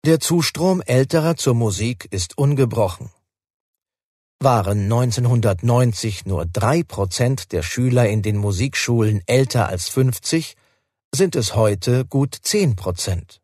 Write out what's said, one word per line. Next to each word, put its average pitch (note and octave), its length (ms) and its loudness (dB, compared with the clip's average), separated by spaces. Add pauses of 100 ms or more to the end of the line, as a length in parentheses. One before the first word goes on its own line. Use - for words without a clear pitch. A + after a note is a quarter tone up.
Der D#3+ 160 4
Zustrom E3+ 600 0
Älterer D#3 560 2
zur B2+ 180 0
Musik A#2 560 -2
ist F#2+ 260 -8
ungebrochen. C3 720 0 (1300)
Waren G#2 500 2
neunzehnhundertneunzig A#2 1400 0
nur F2 200 -2
drei A#2+ 380 0
Prozent B2 720 -4
der E2 100 -2
Schüler B2 460 2
in G#2+ 120 0
den G#2 140 0
Musikschulen G#2+ 920 0
älter B2+ 420 2
als F2+ 180 -6
fünfzig, C3+ 680 -2 (580)
sind E3+ 220 0
es A2 180 -2
heute A2 480 2
gut C#3 380 -2
zehn F3+ 340 0
Prozent. F2+ 680 -6